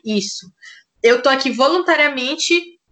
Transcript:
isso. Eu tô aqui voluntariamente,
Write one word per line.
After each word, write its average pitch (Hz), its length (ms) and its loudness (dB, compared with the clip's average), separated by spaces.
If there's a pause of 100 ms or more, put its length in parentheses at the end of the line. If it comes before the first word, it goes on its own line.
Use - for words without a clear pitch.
isso. 202 480 -6 (500)
Eu 240 200 4
tô 285 60 2
aqui 262 220 0
voluntariamente, 302 1300 0 (140)